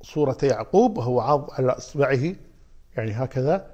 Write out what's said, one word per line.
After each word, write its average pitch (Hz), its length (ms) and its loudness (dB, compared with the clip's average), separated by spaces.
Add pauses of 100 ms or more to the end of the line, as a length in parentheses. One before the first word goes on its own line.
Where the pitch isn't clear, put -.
صورة 143 400 -2
يعقوب 143 560 2
وهو 123 220 0
عاض 139 300 0
على 127 220 0
إصبعه، 139 600 0 (640)
يعني 110 160 -4
هكذا، 131 600 -2